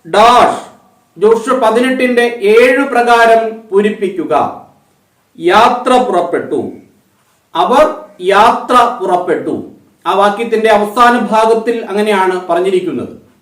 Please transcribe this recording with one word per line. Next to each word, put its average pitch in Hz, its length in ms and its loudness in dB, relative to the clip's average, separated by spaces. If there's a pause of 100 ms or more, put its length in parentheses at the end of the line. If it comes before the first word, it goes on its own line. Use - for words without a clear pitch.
ഡാഷ്, 220 580 2 (540)
ജോഷുവ 226 380 2
പതിനെട്ടിന്റെ 247 800 0
ഏഴ് 247 440 4
പ്രകാരം 226 680 2 (160)
പൂരിപ്പിക്കുക, 185 960 -2 (720)
യാത്ര 240 580 2
പുറപ്പെട്ടു. 175 760 -2 (840)
അവർ 254 400 2 (260)
യാത്ര 233 800 2
പുറപ്പെട്ടു. 180 600 -4 (440)
ആ 180 60 0
വാക്യത്തിന്റെ 214 560 0
അവസാന 233 500 2
ഭാഗത്തിൽ 226 680 0
അങ്ങനെയാണ് 190 580 -2
പറഞ്ഞിരിക്കുന്നത്. 180 680 -4 (240)